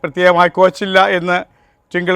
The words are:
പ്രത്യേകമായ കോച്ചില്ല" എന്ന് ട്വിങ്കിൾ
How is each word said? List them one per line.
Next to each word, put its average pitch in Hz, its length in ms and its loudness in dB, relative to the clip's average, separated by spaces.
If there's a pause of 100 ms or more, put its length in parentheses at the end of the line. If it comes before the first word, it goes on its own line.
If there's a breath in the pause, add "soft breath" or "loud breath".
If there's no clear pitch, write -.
പ്രത്യേകമായ 175 460 0 (100)
കോച്ചില്ല" 190 400 0 (200)
എന്ന് 175 200 -2 (540)
ട്വിങ്കിൾ 180 240 -2